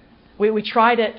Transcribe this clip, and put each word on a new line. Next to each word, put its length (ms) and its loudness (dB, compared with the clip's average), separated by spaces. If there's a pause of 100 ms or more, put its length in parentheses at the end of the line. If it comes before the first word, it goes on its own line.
(380)
We, 120 0
we 120 -2
try 340 2
to 220 -4